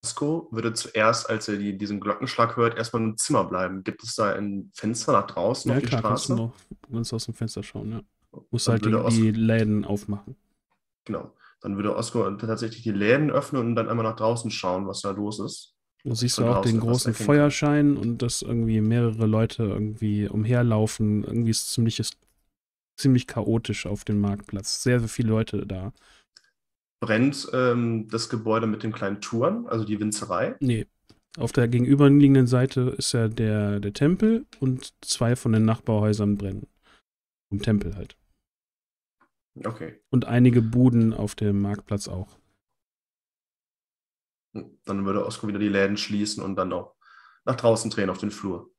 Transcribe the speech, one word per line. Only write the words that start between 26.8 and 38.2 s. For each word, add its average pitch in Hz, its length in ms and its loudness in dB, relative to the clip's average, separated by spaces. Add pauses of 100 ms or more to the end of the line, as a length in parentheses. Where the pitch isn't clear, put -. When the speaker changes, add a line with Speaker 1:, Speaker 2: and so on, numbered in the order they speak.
Speaker 1:
Brennt, 113 500 2
ähm, 120 560 0
das 113 220 -4
Gebäude 110 360 0
mit 107 160 -2
dem 110 100 -4
kleinen 101 280 -4
Turm, 175 460 -2
also 113 180 -2
die 104 160 -2
Winzerei? 104 600 -2
Speaker 2:
Nee. 120 260 0 (520)
Auf 123 140 -4
der 120 160 2
gegenüberliegenden 135 760 6
Seite 127 520 0
ist - 140 -4
ja 113 160 2
der, 104 520 0
der 101 120 -4
Tempel 214 540 2 (120)
und 127 340 -4 (120)
zwei 120 320 0
von 120 160 0
den 110 120 4
Nachbarhäusern 107 720 2
brennen. 101 300 -8 (840)
Vom 101 120 -4
Tempel 101 340 0
halt. - 200 -14 (1500)